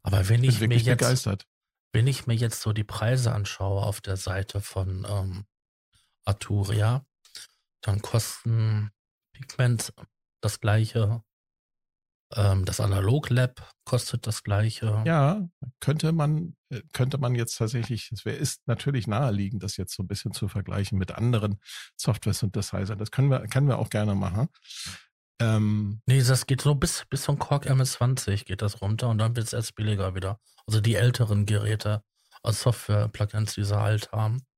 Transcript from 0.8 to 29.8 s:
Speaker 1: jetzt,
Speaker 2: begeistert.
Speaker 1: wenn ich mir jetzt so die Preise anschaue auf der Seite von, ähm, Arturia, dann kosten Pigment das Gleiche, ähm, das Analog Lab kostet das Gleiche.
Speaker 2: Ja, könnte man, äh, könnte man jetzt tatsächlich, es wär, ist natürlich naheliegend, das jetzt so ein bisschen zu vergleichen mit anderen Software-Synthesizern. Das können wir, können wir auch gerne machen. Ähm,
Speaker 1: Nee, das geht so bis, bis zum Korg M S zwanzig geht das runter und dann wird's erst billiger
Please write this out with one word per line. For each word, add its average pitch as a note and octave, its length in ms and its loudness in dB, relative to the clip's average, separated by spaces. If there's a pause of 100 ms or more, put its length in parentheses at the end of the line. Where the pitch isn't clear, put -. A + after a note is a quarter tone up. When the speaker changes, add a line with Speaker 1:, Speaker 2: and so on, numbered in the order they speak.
Speaker 1:
jetzt, B2 140 4
Speaker 2:
begeistert. A#2+ 460 2 (480)
Speaker 1:
wenn A#2 140 4
ich C3+ 180 -2
mir A#2 100 0
jetzt A#2 260 -2
so A2 100 -2
die G#2+ 140 -2
Preise A#2+ 480 0
anschaue G2 500 -2
auf G2+ 160 -2
der G2 160 -4
Seite F#2+ 460 -4
von, F#2 480 -4
ähm, G2 360 -4 (800)
Arturia, G#2 800 0 (760)
dann G#2 200 0
kosten A2 920 0 (400)
Pigment B2 600 -2 (480)
das - 180 -2
Gleiche, A2 640 2 (1080)
ähm, F#2+ 320 4
das F#2 160 -2
Analog G2+ 480 2
Lab B2 440 0 (120)
kostet - 420 -2
das - 160 -4
Gleiche. G#2+ 640 0
Speaker 2:
Ja, E3 420 2 (320)
könnte D#3 320 0
man, D#3 460 0 (120)
äh, A#2 120 -8 (100)
könnte C3 280 0
man B2 160 0
jetzt A#2 220 -2
tatsächlich, A#2 540 -2
es G#2 140 -12
wär, A2+ 120 -4
ist - 300 -6
natürlich B2 400 -2
naheliegend, G#2 560 -2
das F#2 140 -6
jetzt - 180 -8
so G2+ 80 -6
ein F2+ 40 -6
bisschen G2+ 260 -6
zu - 160 -4
vergleichen G2 480 -2
mit F#2 160 -2
anderen G#2+ 480 0 (340)
Software-Synthesizern. G2 1040 -2
Das G#2+ 120 -8
können C#3 180 2
wir, C3 180 0
können C#3 220 2
wir A#2+ 100 2
auch - 100 -2
gerne G#2+ 240 0
machen. G2 360 0 (920)
Ähm, G#2+ 640 2
Speaker 1:
Nee, C3 160 4
das B2+ 260 2
geht C3 120 0
so D3 160 2
bis, - 340 -2
bis C#3 140 -4
zum C#3+ 160 0
Korg - 260 -2
M C3 140 4
S C3 140 0
zwanzig A#2+ 500 0
geht - 180 -6
das G2+ 200 -2
runter A2 260 0
und A2+ 120 2
dann A#2 180 2
wird's A2 160 -4
erst - 220 -4
billiger G2 400 -2